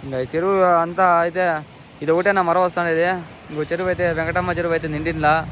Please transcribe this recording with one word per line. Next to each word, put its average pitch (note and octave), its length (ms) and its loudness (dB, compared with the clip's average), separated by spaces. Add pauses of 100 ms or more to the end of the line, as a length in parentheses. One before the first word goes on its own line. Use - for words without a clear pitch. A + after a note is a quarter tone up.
ఇంకా C3+ 200 -6
ఈ - 80 -6
చెరువు F#3 240 0 (280)
అంతా F3 200 0 (200)
అయితే F3 200 -2 (580)
ఇది F3 120 -2
ఒకటేనా F#3+ 340 2
మరో E3+ 160 2
వస్తుండేది. E3+ 420 0 (440)
ఇంకో D3+ 200 -6
చెరువు F3+ 220 -2
అయితే F3 120 -2 (140)
వెంకటమ్మ E3+ 400 -2
చెరువు E3+ 180 0
అయితే D#3+ 180 -4
నిండిన్లా. D#3 380 0 (200)